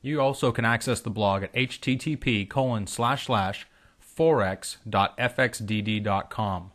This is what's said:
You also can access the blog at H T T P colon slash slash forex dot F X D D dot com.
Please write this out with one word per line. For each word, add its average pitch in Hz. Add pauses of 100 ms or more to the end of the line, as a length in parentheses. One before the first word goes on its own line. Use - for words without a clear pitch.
You 143
also 135
can 117
access 117
the -
blog 98
at -
H 127
T 131
T 147
P 107
colon 117
slash 120
slash 101 (360)
forex 120 (100)
dot 101
F 120
X 123
D 107
D 107
dot 101
com. 95